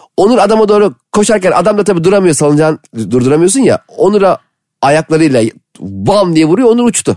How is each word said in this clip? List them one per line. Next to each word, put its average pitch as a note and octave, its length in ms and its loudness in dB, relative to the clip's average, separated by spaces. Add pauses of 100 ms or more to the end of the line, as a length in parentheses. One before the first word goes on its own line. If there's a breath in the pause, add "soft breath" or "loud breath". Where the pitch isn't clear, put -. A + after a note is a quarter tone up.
(160 loud breath)
Onur G#3+ 220 2
adama G#3+ 300 0
doğru G#3 260 0 (180)
koşarken G3+ 400 0
adam G#3 260 0
da G3+ 60 0
tabii F3 200 -2
duramıyor, F#3 300 2
salıncağın D3+ 440 0 (180)
durduramıyorsun B2+ 640 0
ya. D3+ 180 0 (180)
Onur'a F#3+ 420 0 (440)
ayaklarıyla D3+ 600 0 (380)
bam D#3 560 -2
diye D#3+ 80 2
vuruyor, G3 260 0
Onur A#3+ 140 0
uçtu. G#3+ 320 -2